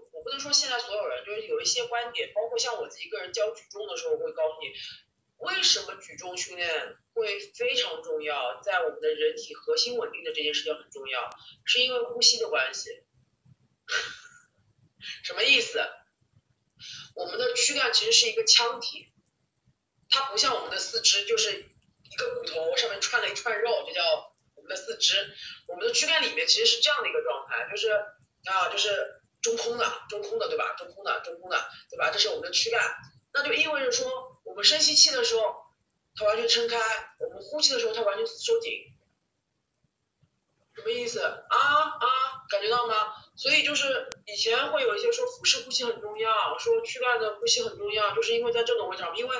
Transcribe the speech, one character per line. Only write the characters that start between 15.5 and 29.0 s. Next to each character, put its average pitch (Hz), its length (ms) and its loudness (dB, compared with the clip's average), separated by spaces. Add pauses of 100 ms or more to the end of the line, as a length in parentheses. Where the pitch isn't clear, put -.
思？ - 180 -2 (1400)
我 - 120 -8
们 - 120 -6
的 494 160 2
躯 - 240 2
干 466 140 2
其 440 140 4
实 453 60 4
是 453 160 6
一 214 40 -4
个 453 120 0
腔 466 360 4
体， - 320 -10 (960)
它 262 220 0
不 427 80 -6
像 262 180 2
我 - 60 -4
们 - 80 -10
的 190 80 -4
四 - 240 -6
肢， 202 240 4
就 226 100 2
是 - 240 0
一 - 560 -20
个 - 200 -2
骨 - 100 -6
头 165 300 -2
上 - 140 2
面 196 100 -6
串 240 200 0
了 190 80 -2
一 202 60 -6
串 214 260 -2
肉， 226 260 2
就 - 60 -10
叫 170 400 0 (220)
我 - 80 -20
们 - 80 -12
的 190 60 -6
四 - 200 -8
肢。 - 400 0 (320)
我 - 80 -8
们 440 100 -2
的 480 60 2
躯 - 140 4
干 320 160 4
里 - 120 0
面 494 120 -2
其 - 140 6
实 - 60 4
是 466 140 4
这 302 100 6
样 285 120 2
的 175 60 -2
一 - 40 -6
个 160 100 0
状 - 240 -2
态， - 240 -4
就 202 60 -8
是， - 140 0
啊， 190 800 -2
就 202 80 -4
是 202 420 0 (220)